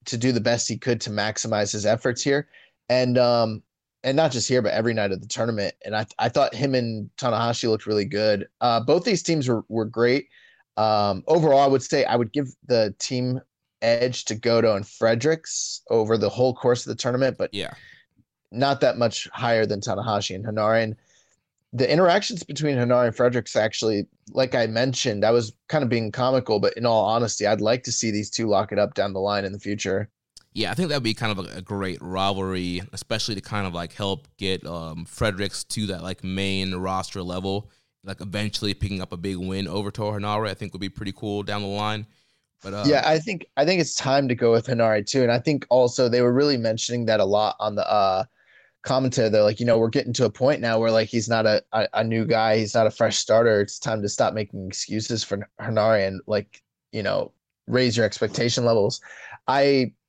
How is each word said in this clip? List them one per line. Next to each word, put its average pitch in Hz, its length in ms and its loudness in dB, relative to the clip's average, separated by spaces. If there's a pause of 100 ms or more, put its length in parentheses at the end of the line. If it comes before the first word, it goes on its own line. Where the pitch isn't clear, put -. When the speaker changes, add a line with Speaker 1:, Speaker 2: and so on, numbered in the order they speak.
Speaker 1:
to - 100 -6
do 120 160 0
the 117 80 2
best 117 280 0
he 110 100 -4
could 120 240 -2
to - 80 -8
maximize 104 600 -2
his 104 160 -4
efforts 117 340 0
here. 143 280 0 (380)
And, 123 300 2
um, 117 460 2 (400)
and 135 120 0
not 160 160 4
just 117 160 -2
here, 127 140 2
but 107 100 0
every 113 220 0
night 104 180 0
of 92 80 -4
the 101 80 -16
tournament. 113 460 -4 (100)
And 101 100 -8
I, 107 120 -2 (120)
I 117 120 0
thought 139 240 2
him 131 220 0
and 113 420 -4
Tanahashi 117 500 0
looked 110 200 0
really 104 180 0
good. 104 420 0 (140)
Uh, 117 180 2
both 143 240 2
these 185 200 0
teams 151 260 0
were, 117 180 0
were 113 180 -2
great. 120 440 2 (480)
Um, 104 500 2
overall, 151 320 4
I 139 80 6
would 135 160 4
say 143 220 0
I 120 100 0
would 120 160 0
give 143 160 -2 (200)
the 110 320 2
team 127 420 -4 (400)
edge 117 440 0
to 110 100 -2
Goto 117 400 4
and 98 120 -6
Fredericks 120 1000 -2
over 113 280 2
the 104 120 0
whole 123 240 2
course 123 320 0
of - 40 -8
the 117 120 -8
tournament, 127 360 0
but - 160 -2
Speaker 2:
Yeah. 98 200 -8 (800)
Speaker 1:
not 135 300 0
that 127 160 4
much 120 360 -2
higher 117 320 2
than 104 160 -2
Tanahashi 104 540 -2
and 101 100 -10
Henare. 110 380 2
And 110 120 -6 (760)
the 123 180 0
interactions 180 520 2
between 143 340 -2
Henare 123 300 4
and 110 80 -2
Fredericks 123 400 0
actually, 107 520 0 (240)
like 127 240 0
I 117 120 2
mentioned, 113 580 0
I 110 60 6
was 117 220 2 (140)
kind 156 160 0
of 120 60 0
being 113 220 0
comical, 123 480 0
but 104 180 2
in 113 80 -2
all 113 200 4
honesty, 110 400 0
I'd 104 160 2
like 117 220 0
to - 80 -8
see 113 200 -2
these 104 180 -4
two 117 180 -4
lock 101 240 2
it 101 80 -2
up 98 140 0
down 98 200 -2
the 95 60 -6
line 101 260 -2
in 95 60 -6
the 101 80 -12
future. 101 500 -4 (440)
Speaker 2:
Yeah, 101 180 -2
I - 20 -6
think 160 160 -2
that'd 143 140 -4
be 113 100 0
kind 107 240 -4
of 95 80 -8
a, 55 120 -14
a 95 40 -10
great 95 400 -6
rivalry, 92 800 -2 (100)
especially 107 440 -6
to 95 60 -8
kind 101 260 -6
of, 87 80 -8
like, 85 180 -8
help 98 340 -6 (100)
get, 92 280 -4
um, 82 400 -10
Fredericks 101 600 -4
to 113 220 -6
that, 92 140 -6
like, 90 220 -10
main 95 500 -4
roster 92 480 -6
level, 95 480 -6 (340)
like, 95 180 -14
eventually 104 520 -4
picking 98 280 -4
up 92 100 -10
a 90 60 -8
big 95 180 -6
win 92 320 -4
over 98 240 -6
Toa 107 220 -6
Henare, 104 360 -4
I 92 60 -6
think 101 180 -10
would 95 80 -12
be 98 80 -6
pretty 101 260 -10
cool 104 280 -4
down 104 180 -6
the 101 60 -6
line. 107 400 -4 (560)
But, 98 100 -10
uh, 104 140 -4
Speaker 1:
Yeah, 143 180 4
I 156 140 2
think, 160 260 -8 (100)
I 139 100 2
think 180 160 2
it's 147 120 -4
time 139 360 0
to 123 60 0
go 117 160 2
with 113 140 4
Henare 113 400 2
too. 135 160 0
And 120 100 4
I 120 60 4
think 135 320 -2
also 123 400 4
they 120 120 2
were 123 120 4
really 143 240 2
mentioning 113 480 -2
that 110 140 4
a 101 60 4
lot 104 340 2
on 107 160 -4
the, 101 120 -2
uh, 98 360 2 (600)
commentary. 127 460 0
They're 107 140 6
like, 107 160 2
you 120 60 -2
know, 117 120 6
"We're 113 120 2
getting 123 240 -2
to 123 120 2
a 110 40 2
point 135 320 0
now 113 180 0
where, 113 120 2
like, 113 180 2
he's 113 200 -2
not 113 160 2
a, 107 180 2 (100)
a, 110 200 2
a 110 100 2
new 113 220 0
guy. 110 320 2
He's 107 160 -2
not 113 140 6
a 104 40 -2
fresh - 260 0
starter. 110 440 4
It's - 160 -4
time 110 240 -4
to 101 80 -2
stop 107 240 0
making 104 320 -6
excuses 107 580 -6
for 101 240 -6 (120)
Henare 110 480 2
and, 95 180 -8
like, 104 380 -4 (300)
you 110 100 -6
know, 98 280 -4 (360)
raise 120 300 2
your 117 100 4
expectation 120 580 -2
levels." 113 360 2 (460)
I, 139 460 2 (160)